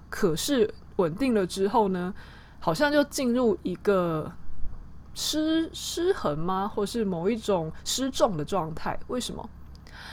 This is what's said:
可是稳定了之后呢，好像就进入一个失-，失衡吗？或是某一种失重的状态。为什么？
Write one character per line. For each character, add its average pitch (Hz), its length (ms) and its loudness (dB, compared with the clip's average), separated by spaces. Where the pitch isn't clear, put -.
可 165 260 2
是 240 380 2
稳 165 180 2
定 247 200 2
了 196 120 4
之 190 220 0
后 208 200 4
呢， 185 260 -2
好 - 140 0
像 285 180 4
就 294 140 6
进 262 300 0
入 247 280 4
一 180 120 -2
个 175 580 2
失-， 311 640 0
失 - 400 -2
衡 147 240 -2
吗？ 185 280 0
或 208 200 -2
是 233 180 -2
某 180 240 0
一 233 80 2
种 175 340 0
失 262 260 -2
重 262 240 2
的 147 80 -2
状 160 320 -2
态。 - 240 -4
为 247 120 -4
什 - 140 -6
么？ - 120 -10